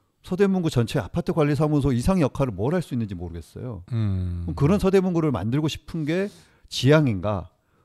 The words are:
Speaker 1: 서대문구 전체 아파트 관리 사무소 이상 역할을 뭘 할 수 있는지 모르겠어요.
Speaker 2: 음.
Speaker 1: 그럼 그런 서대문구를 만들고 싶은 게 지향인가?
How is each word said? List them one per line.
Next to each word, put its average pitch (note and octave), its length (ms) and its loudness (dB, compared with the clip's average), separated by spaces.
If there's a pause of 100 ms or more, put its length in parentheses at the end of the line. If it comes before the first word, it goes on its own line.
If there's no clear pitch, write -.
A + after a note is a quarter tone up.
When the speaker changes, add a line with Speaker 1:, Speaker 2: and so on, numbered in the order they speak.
(220)
Speaker 1:
서대문구 F#3 480 0
전체 A#2+ 280 0
아파트 E3 340 -4
관리 D3+ 220 2
사무소 D3 380 2
이상 E3 280 2
역할을 C3 320 0
뭘 G#2+ 220 -2
할 F3+ 80 -2
수 - 120 -8
있는지 A2 200 -4
모르겠어요. F2+ 800 -12
Speaker 2:
음. F#2 500 -2
Speaker 1:
그럼 E2+ 140 -6
그런 D#3 240 4
서대문구를 F3+ 500 2
만들고 B2 380 0
싶은 - 360 -8
게 F3+ 240 -2 (400)
지향인가? G#2+ 840 2 (340)